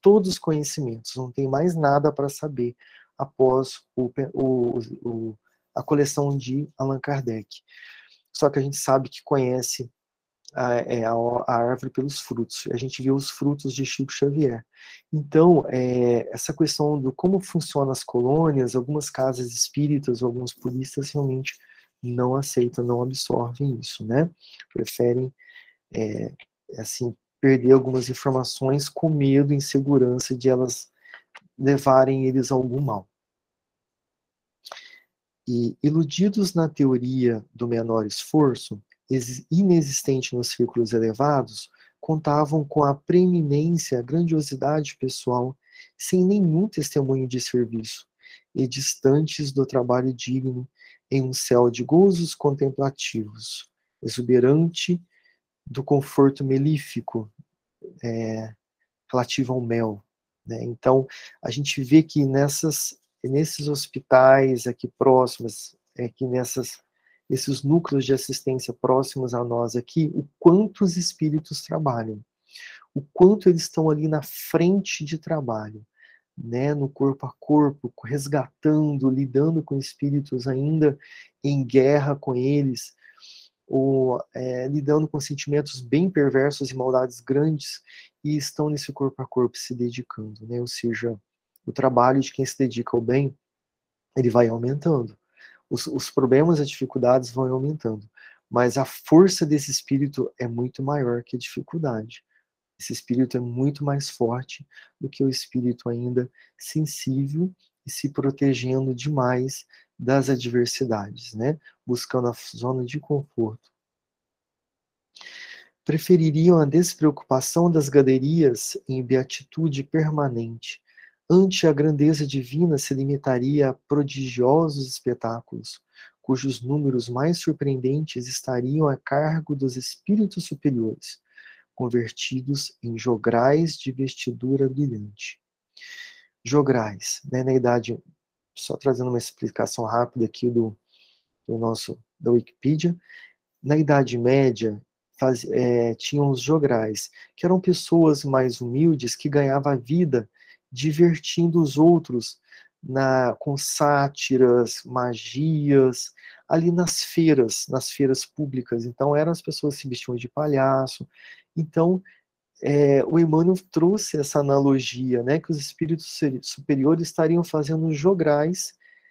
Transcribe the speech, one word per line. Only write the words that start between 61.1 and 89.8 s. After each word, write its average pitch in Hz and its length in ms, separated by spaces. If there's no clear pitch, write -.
a - 80
gente 139 320
vê 147 220
que 147 220
nessas, 139 760
nesses 147 460
hospitais 131 960
aqui - 300
próximos, 127 800
é, 120 120
que 131 160
nessas, 123 560
esses 135 340
núcleos 143 400
de 131 100
assistência 131 600
próximos 127 600
a 123 120
nós 117 320
aqui, 151 360
o - 140
quanto 196 460
os 175 140
espíritos 156 640
trabalham, 117 580
o 143 80
quanto 196 340
eles 165 140
estão 160 280
ali 151 200
na 156 120
frente 170 840
de 156 120
trabalho, 110 680
né, 127 360
no 139 120
corpo 139 380
a 123 140
corpo, 147 520
resgatando, 143 1040
lidando 139 540
com 139 160
espíritos 139 680
ainda 143 480
em 139 220
guerra 139 500
com 139 200
eles, 135 600
ou, 135 560
é, 127 320
lidando 147 400
com 151 120
sentimentos 143 600
bem 147 300
perversos 139 580
e 131 60
maldades 127 460
grandes, 147 600
e 151 140
estão 151 320
nesse 143 240
corpo 135 260
a 131 80
corpo 123 300
se - 160
dedicando, 120 720